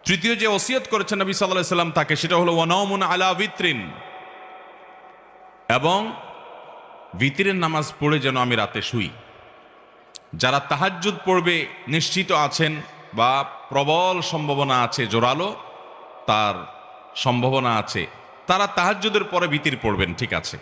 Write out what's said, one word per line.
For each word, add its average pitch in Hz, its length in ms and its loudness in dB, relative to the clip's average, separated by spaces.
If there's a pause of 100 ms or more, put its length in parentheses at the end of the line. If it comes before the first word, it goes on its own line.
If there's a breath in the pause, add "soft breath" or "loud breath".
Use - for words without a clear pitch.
তৃতীয় 196 320 2
যে 214 100 0
ওসিয়ত 247 440 2
করেছেন 208 280 0
নবী 196 140 0
সাল্লাল্লাহু 185 340 0
আলাইহি - 20 -4
সাল্লাম 170 220 2
তাকে, 151 260 0
সেটা 170 200 0
হলো 170 180 4
ওয়ানাউমুন 190 480 2
আলা 180 320 2
বিত্রিন, 165 560 -2 (1800)
এবং 175 440 2 (1000)
বিতরের 139 400 0
নামাজ 160 460 -2
পড়ে 147 180 2
যেন 131 180 0
আমি 123 200 2
রাতে 104 260 -2
শুই। 107 260 -2 (1300)
যারা 127 260 2
তাহাজ্জুদ 180 540 0 (100)
পড়বে 175 420 2 (220)
নিশ্চিত 170 440 0
আছেন 151 500 2 (320)
বা 131 300 4 (240)
প্রবল 165 520 2
সম্ভাবনা 143 600 0
আছে, 120 240 0
জোরালো 113 500 2 (720)
তার 107 280 2 (600)
সম্ভাবনা 123 640 2
আছে, 101 300 -2 (400)
তারা 190 200 4
তাহাজ্জুদের 196 580 0
পরে 175 240 0
বিতির 147 340 0
পড়বেন, 95 320 2
ঠিক 110 180 -4
আছে। - 300 -4